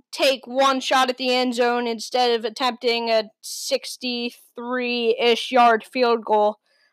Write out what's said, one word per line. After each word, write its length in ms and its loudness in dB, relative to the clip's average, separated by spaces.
take 340 0
one 340 2
shot 300 2
at 80 -8
the 160 0
end 200 0
zone 320 0
instead 440 -2
of 160 0
attempting 640 -2
a 200 0
sixty-three-ish 2000 -4
yard 340 4
field 400 0
goal. 340 0